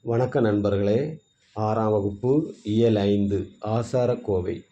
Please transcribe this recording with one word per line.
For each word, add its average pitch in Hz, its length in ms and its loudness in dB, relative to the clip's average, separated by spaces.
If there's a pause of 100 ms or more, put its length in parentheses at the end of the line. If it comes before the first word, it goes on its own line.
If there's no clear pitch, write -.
வணக்கம் 120 400 0
நண்பர்களே, 104 720 0 (360)
ஆறாம் 110 380 0
வகுப்பு 107 600 0 (100)
இயல் 110 320 2
ஐந்து 101 520 0 (140)
ஆசாரக்கோவை. 113 1000 -2 (100)